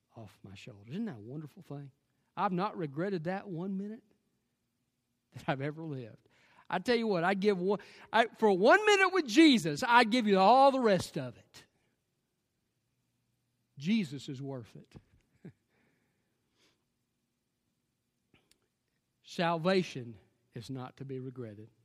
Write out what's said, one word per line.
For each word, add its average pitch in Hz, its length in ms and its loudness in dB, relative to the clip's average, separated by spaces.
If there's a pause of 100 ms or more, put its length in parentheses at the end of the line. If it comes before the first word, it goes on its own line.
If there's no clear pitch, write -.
(160)
off 113 280 -20
my 98 100 -20
shoulders. 104 380 -20
Isn't 214 140 -8
that 160 120 -10
a 104 120 -16
wonderful 156 340 -16
thing? 143 260 -14 (480)
I've 190 140 -2
not 196 260 -4
regretted 165 460 -6
that 196 240 -6
one 190 300 -8
minute 208 260 -12 (1300)
that - 140 -18
I've 135 140 -2
ever 151 220 -8
lived. 131 460 -12 (400)
I 180 100 -2
tell 240 160 -2
you 226 120 -2
what, 175 160 0
I 190 100 2
give 196 260 0
one, 190 200 -2 (340)
I, 226 140 4 (100)
for 214 140 4
one 285 340 6
minute 392 260 4
with 349 160 0
Jesus, 214 600 4
I 240 160 8
give 220 240 0
you 196 100 4
all 262 340 8
the 269 80 0
rest 202 380 2
of 127 180 -10
it. - 280 -20 (2250)
Jesus 151 520 -4
is 131 120 -10
worth 135 340 -12
it. - 760 -20
<laughs> - 0 - (3750)
Salvation 165 920 -2 (400)
is - 160 -14
not 127 280 -12
to 135 80 -16
be 131 140 -12
regretted. 117 500 -16 (140)